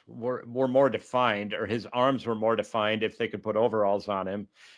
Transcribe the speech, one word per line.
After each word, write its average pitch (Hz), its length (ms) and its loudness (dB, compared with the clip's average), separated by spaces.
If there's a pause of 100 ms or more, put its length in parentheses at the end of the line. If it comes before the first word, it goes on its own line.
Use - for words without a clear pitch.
were, 120 400 -8
were 127 220 0
more 131 220 6
defined, 107 640 0
or 107 120 -4
his 107 260 -4
arms 123 340 0
were 117 80 -2
more 110 220 2
defined 107 460 0
if 107 140 -2
they 117 120 -2
could 101 140 -10
put 107 140 -2
overalls 104 520 2
on 95 200 -2
him. 101 180 -6 (320)